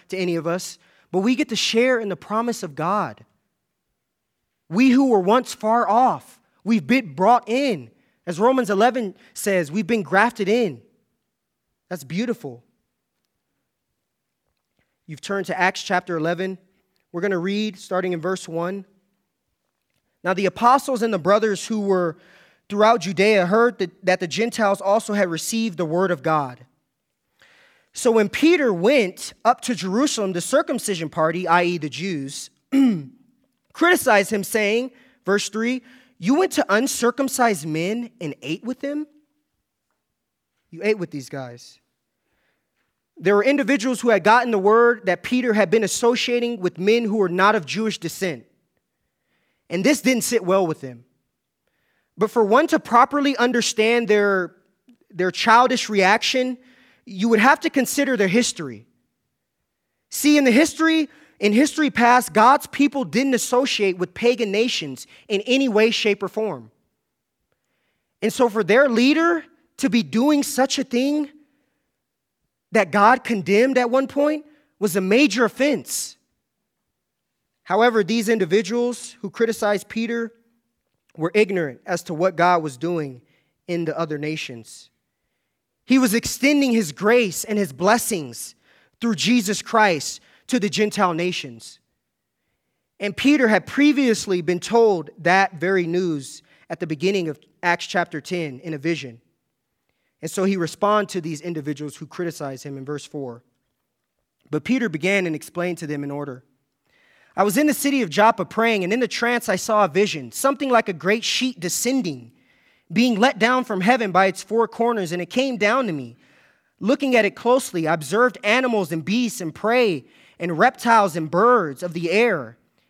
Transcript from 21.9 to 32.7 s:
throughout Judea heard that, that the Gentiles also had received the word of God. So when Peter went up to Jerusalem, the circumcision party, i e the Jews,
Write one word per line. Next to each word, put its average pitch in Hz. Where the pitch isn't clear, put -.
throughout 208
Judea 190
heard 226
that, 180
that 180
the 180
Gentiles 202
also 202
had 202
received 196
the 175
word 175
of 151
God. 139
So -
when 220
Peter 302
went 190
up 240
to 247
Jerusalem, 196
the 175
circumcision 208
party, 165
i 175
e 175
the 151
Jews, 139